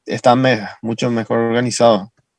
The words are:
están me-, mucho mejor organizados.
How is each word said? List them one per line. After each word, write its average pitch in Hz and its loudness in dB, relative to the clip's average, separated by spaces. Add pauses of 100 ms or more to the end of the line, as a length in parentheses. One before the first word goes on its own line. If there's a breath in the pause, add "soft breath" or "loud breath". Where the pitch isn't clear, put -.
están 123 2
me-, 117 0 (140)
mucho 117 -4
mejor 113 -4
organizados. 117 0 (300)